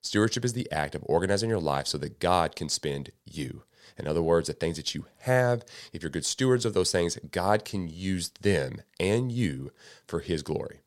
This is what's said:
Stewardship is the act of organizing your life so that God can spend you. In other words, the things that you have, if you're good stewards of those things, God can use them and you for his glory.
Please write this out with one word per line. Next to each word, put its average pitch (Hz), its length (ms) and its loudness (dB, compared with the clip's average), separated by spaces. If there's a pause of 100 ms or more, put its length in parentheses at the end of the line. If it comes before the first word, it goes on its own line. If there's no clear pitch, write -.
Stewardship 113 420 2
is 123 80 0
the - 180 -6
act 76 240 -2
of - 120 -6
organizing 92 420 2
your 110 120 2
life 71 260 0
so - 100 -4
that 71 240 -6
God 87 340 4
can 78 140 -6
spend 71 440 -4 (120)
you. - 380 -8 (360)
In - 80 -6
other 78 160 0
words, 82 240 4
the 76 80 -4
things 82 240 -2
that - 160 -6
you - 100 -6 (140)
have, 123 460 2 (280)
if - 100 -8
you're 82 80 -4
good 80 140 -4
stewards 127 400 2
of 113 80 0
those 90 180 2
things, 85 280 2 (120)
God 98 340 2
can 92 240 -6
use 90 420 -4 (100)
them 78 400 2 (180)
and 113 320 2
you 78 400 -2 (360)
for 82 140 -2
his 78 220 -2
glory. - 440 -6